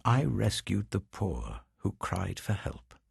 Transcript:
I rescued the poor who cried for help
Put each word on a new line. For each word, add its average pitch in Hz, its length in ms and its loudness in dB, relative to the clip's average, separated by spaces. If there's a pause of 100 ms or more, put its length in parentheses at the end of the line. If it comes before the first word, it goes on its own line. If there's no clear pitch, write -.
I 123 180 6
rescued 107 680 0
the - 80 0
poor 60 600 -4 (160)
who - 220 -2
cried 92 400 -4
for - 140 -2
help - 400 -6 (180)